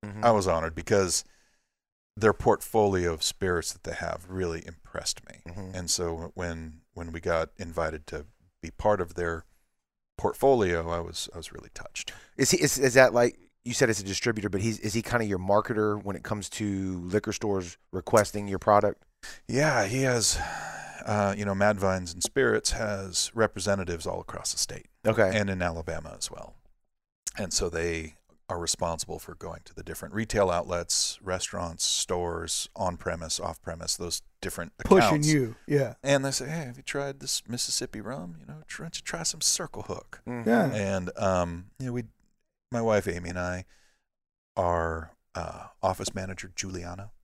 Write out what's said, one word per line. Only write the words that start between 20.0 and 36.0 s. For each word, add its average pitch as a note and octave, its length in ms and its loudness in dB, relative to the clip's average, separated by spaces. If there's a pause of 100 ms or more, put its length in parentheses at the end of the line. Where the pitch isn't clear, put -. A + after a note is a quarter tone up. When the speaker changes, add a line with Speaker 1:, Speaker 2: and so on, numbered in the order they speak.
Speaker 2:
has, B2 360 2 (680)
uh, G2+ 300 2
you G#2 100 -4
know, G2 80 0
Mad G2+ 260 4
Vines F#2 320 0
and F#2 100 -6
Spirits A#2 500 2
has G2 640 -4
representatives G2 720 0
all F2+ 140 -4
across - 320 -8
the - 60 -6
state. - 280 -6 (200)
Speaker 1:
Okay. G#2+ 280 6
Speaker 2:
And G#2 140 2
in F#2 140 0
Alabama E2 560 -4
as - 120 -6
well. - 240 -16 (840)
And F2+ 160 -6
so F#2 160 0
they E2 460 -4 (340)
are F2+ 80 -4
responsible E2+ 600 -4
for - 160 -14
going E2 300 -12
to - 100 -20
the - 80 -14
different - 300 -10
retail G#2 380 2
outlets, F2 720 0
restaurants, F2 640 -4
stores, E2+ 920 -2
on-premise, E2+ 640 -4
off-premise, E2 560 -6
those F2 240 -6 (220)
different - 320 -8 (100)
Speaker 3:
Pushing F#3+ 240 8
Speaker 2:
accounts. D3+ 240 4
Speaker 3:
you, B2 240 0 (100)
yeah. C3+ 360 2